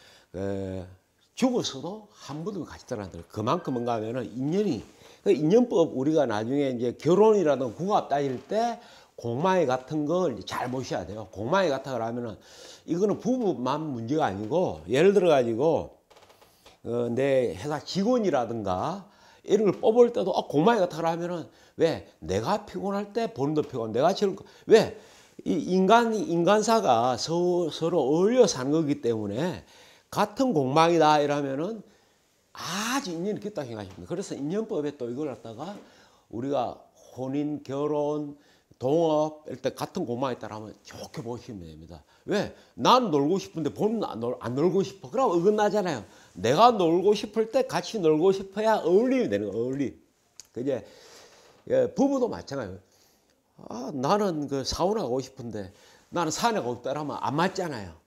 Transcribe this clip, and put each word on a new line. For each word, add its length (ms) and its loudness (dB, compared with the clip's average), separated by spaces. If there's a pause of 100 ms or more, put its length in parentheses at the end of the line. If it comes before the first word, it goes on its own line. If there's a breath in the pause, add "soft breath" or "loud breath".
(340 soft breath)
에, 520 -6 (480)
죽어서도 800 -4
한 320 -12
무덤에 200 -8
갇히더라는 480 -10
거예요. 160 -14
그만큼 460 -4
뭔가 200 -2
하면은 300 -4 (100)
인연이, 480 -2 (420 loud breath)
그 80 4
인연법 640 4
우리가 300 2
나중에 440 -2
이제 220 -2
결혼이라든 840 4
궁합 340 -2
따질 400 -2
때 320 -2 (360 loud breath)
공망이 500 0
같은 400 -2
걸 260 0
이제 120 -10
잘 260 -6
보셔야 360 -6
돼요. 240 -12
공망이 380 0
같아 240 -4
그러면은 440 -6 (500 loud breath)
이거는 340 0
부부만 600 -2
문제가 460 -2
아니고 640 -2
예를 240 6
들어가지고, 840 2 (880 soft breath)
어, 260 -2
내 440 2
회사 240 -6
직원이라든가 1300 -2 (360 soft breath)
이런 260 2
걸 100 -2
뽑을 320 6
때도, 180 0
어, 180 -2
공망이 320 4
같아 160 0
그러면은 500 -4 (300 soft breath)
왜? 320 0 (100)
내가 480 -2
피곤할 460 -6
때 200 -4
본인도 300 -2
피곤, 300 -6
내가 220 4
지금 220 -2 (300 loud breath)
왜? 320 6 (460 loud breath)
이 80 0
인간이, 680 4
인간사가 960 2
서-, 540 0
서로 300 0
어울려 460 6
사는 240 -2
거기 300 2
때문에 640 -2 (460 loud breath)
같은 420 0
공망이다 680 6
이러면은 640 -2 (680 soft breath)
아주 600 -6
인연이 280 -4
깊다 240 -8
생각하십니다. 440 -12
그래서 260 -8
인연법에 640 -4
또 120 -6
이걸 180 -6
갖다가 480 -12 (540 soft breath)
우리가 520 -4 (340)
혼인, 460 -4
결혼, 760 -4 (420 soft breath)
동업 680 2
이럴 160 -10
때 80 -2
같은 340 -6
공망이 320 -4
있다 120 -12
하면 340 -14
좋게 400 -14
보시면 400 -10
됩니다. 400 -18 (220 soft breath)
왜? 300 -2 (200 loud breath)
난 360 4
놀고 280 2
싶은데 340 -6
본인은 320 -2
안 160 -6
놀-, 200 -4
안 140 -6
놀고 280 2
싶어. 260 -10
그럼 220 0
어긋나잖아요. 760 2 (300 loud breath)
내가 380 6
놀고 420 4
싶을 360 -4
때 160 0
같이 340 -4
놀고 320 4
싶어야 440 0
어울림이 520 4
되는 220 -2
거예요. 140 -2
어울림. 360 -4 (520)
그 80 -10
이제, 240 -4 (840 loud breath)
예, 240 2
부부도 340 2
마찬가지예요. 520 -10 (880 soft breath)
아, 260 -10
나는 540 0
그 160 -4
사우나 380 -2
가고 180 -2
싶은데 520 -10 (360 soft breath)
나는 240 -2
산에 280 0
가고 160 -4
싶다 220 -8
하면 220 -6
안 160 -2
맞잖아요. 560 -2 (140)